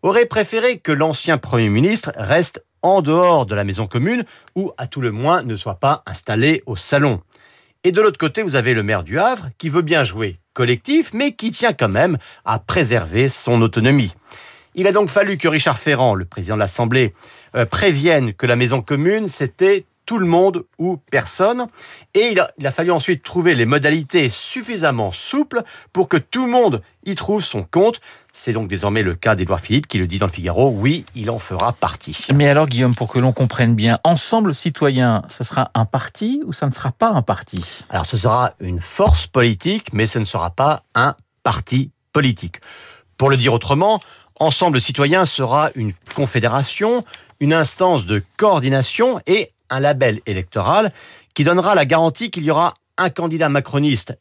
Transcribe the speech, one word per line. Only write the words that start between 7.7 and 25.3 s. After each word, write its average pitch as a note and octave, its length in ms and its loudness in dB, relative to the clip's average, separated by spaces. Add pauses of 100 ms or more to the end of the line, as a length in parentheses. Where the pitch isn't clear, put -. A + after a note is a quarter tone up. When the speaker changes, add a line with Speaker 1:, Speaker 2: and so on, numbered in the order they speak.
Speaker 1:
Et F3+ 80 2
de G3+ 100 2
l'autre G#3+ 160 2
côté, E3 240 -2
vous D#3 140 -2
avez A#2+ 180 2
le A2 80 0
maire G2 220 -2
du G2 140 -6
Havre, G3+ 380 0
qui E3 120 -8
veut D#3+ 140 0
bien D3+ 220 2
jouer G2 320 -6 (160)
collectif, B2+ 640 0
mais C#4 180 -2
qui - 200 -6
tient A#3 200 0
quand A2+ 160 -2
même C3 300 0 (260)
à A2 140 -2
préserver A2+ 720 0
son A#2+ 320 0
autonomie. A2+ 500 2 (640)
Il F#3 120 0
a G3+ 60 4
donc G#3 160 2
fallu G3 300 0
que E3 100 0
Richard D3+ 300 0
Ferrand, B2+ 360 2
le F2+ 120 -4
président F#2+ 280 -6
de G#2+ 60 -2
l'Assemblée, A#2+ 540 0 (420)
euh, B2 80 2
prévienne D3 680 2
que - 120 -4
la A#2+ 80 2
maison B2 280 0
commune, F3 440 0
c'était F#3 580 0 (220)
tout A3+ 120 -2
le F#3 80 0
monde F3 380 2 (140)
ou F3 180 -2 (140)
personne. G#3 560 0 (480)
Et A3 180 4
il G3 80 2
a, - 160 -2
il C#3+ 100 -6
a C3+ 40 -2
fallu E3+ 220 -2
ensuite D#3+ 320 -2
trouver F3 320 2
les A#2+ 100 2
modalités D3 640 0
suffisamment D#3+ 800 -4
souples B3+ 520 -4 (300)